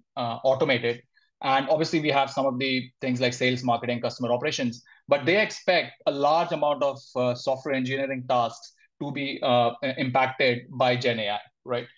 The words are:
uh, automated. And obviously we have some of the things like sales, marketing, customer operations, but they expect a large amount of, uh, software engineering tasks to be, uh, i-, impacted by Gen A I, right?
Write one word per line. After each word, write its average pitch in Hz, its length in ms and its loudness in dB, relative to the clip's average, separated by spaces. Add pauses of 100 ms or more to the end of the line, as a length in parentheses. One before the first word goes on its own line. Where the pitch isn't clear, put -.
(160)
uh, 117 260 -4
automated. 123 580 2 (420)
And 135 260 2
obviously 156 320 2
we 151 100 0
have 139 180 2
some 135 160 -2
of 127 140 0
the 131 320 -2 (100)
things 127 200 -2
like 123 140 2
sales, 127 280 0
marketing, 120 380 0
customer 120 320 -2
operations, 123 500 -2 (240)
but 139 200 2
they 180 140 4
expect 175 520 0 (140)
a - 40 4
large 151 400 2
amount 147 320 0
of, 135 160 0 (160)
uh, 123 220 0
software 135 400 -2
engineering 131 520 -4
tasks 120 440 -2 (280)
to 143 120 -6
be, 139 320 -6
uh, 123 280 4 (120)
i-, 131 140 -4
impacted 131 720 0
by 127 260 2
Gen 120 240 0
A 104 100 -2
I, 104 100 -4 (240)
right? 120 220 -4 (120)